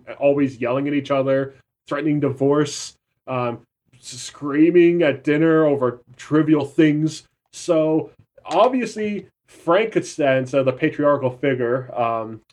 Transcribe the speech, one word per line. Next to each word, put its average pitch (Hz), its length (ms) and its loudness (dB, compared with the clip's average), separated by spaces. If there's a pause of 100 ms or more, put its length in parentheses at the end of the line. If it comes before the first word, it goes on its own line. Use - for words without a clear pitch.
(200)
always 139 420 0
yelling 127 260 -2
at 147 60 -4
each 139 180 -4
other, 135 420 -2 (340)
threatening 147 320 -2
divorce, 143 760 -2 (320)
um, 123 340 -6 (340)
s-, - 100 -20 (160)
screaming 170 840 2
at 139 200 0
dinner 160 420 2
over 131 360 -2 (160)
trivial 151 480 2
things. 156 580 0 (280)
So 156 600 0 (340)
obviously, 214 840 0 (200)
Frank 208 460 0
Costanza, 135 680 0
the 131 80 0
patriarchal 143 600 0
figure, 127 680 -2
um, 113 420 -4 (120)